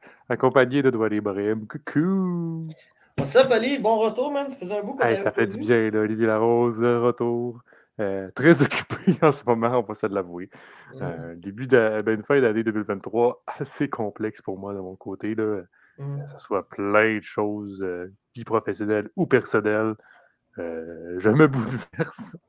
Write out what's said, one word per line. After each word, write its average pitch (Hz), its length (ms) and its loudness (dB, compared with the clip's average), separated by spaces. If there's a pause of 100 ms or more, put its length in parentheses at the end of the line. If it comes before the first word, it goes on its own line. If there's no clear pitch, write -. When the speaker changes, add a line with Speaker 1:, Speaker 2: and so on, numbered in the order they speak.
(300)
Speaker 1:
accompagné 127 540 4
de 131 80 4
Doual 110 220 2
Ibrahim. 104 520 -2
Coucou ! 170 1000 -2 (500)
Speaker 2:
What's - 180 0
up, 254 160 6
Ali ? 247 280 2
Bon 220 180 2
retour, 226 340 0
man. 277 160 -4
Ça 262 100 -12
faisait 185 200 -6
un 208 60 -6
bout 233 100 -8
qu'on 262 140 0
Speaker 1:
Hey, 113 80 2
Speaker 2:
t'avait 98 80 -2
Speaker 1:
ça 107 80 0
Speaker 2:
pas - 100 0
Speaker 1:
fait 113 60 2
du 98 60 -8
Speaker 2:
vu. 107 80 -10
Speaker 1:
bien, 110 280 2
là, 107 120 0
Olivier 110 260 0
Larose, 117 500 2
de 120 200 2
retour. 120 680 -2 (360)
Euh, 98 360 -4
très 143 260 6
<laughs> - 0 -
occupé - 640 -2
en 156 80 6
ce - 120 -4
moment, 120 360 2
on - 20 2
va 107 140 -6
se - 100 -4
l'avouer. 95 460 -4 (420)
Speaker 2:
Mhm. 131 80 -16
Speaker 1:
Euh, 85 340 -8
début 101 300 -10
de, 110 380 4
ben, 110 100 2
une 104 100 -2
fin 143 160 2
d'année 113 240 2
deux 110 100 -2
mille 104 100 -2
vingt-trois 107 640 -2
assez - 420 -6
complexe 107 500 -6
pour 95 200 -10
moi 101 160 -8
de 98 40 -8
mon 92 160 -12
côté, 98 380 -8
là. 107 280 -2 (360)
Speaker 2:
Mhm. 143 280 -8
Speaker 1:
Que 143 40 -16
ce 143 80 -18
soit - 320 -4
plein 107 480 2
de 101 60 -10
choses, 104 580 -6
euh, 92 320 -8 (220)
vie 117 80 -12
professionnelle 107 720 -2
ou 180 100 0
personnelle. 107 680 2 (640)
Euh, 82 600 -10
je 95 120 2
me 147 180 8
<laughs> - 20 -2
bouleverse 131 880 -8 (120)